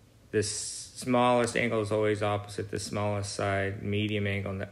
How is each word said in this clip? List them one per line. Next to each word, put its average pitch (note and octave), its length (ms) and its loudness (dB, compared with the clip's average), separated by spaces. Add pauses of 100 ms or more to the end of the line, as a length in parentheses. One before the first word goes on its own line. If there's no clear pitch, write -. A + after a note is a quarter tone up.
(320)
The G#2+ 80 2
s-, - 560 -4
smallest B2 600 4
angle A#2 240 2
is G#2 100 -2
always G#2+ 320 2
opposite G#2 480 -2
the - 80 -2
smallest G#2 540 -2
side. G2+ 500 0
Medium G#2 420 0
angle G2 460 -2